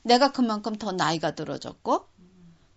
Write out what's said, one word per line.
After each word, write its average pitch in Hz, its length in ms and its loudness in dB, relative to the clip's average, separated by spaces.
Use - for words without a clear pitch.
내가 247 280 6
그만큼 220 440 -2
더 208 160 -6
나이가 160 420 0
들어졌고, 156 720 -6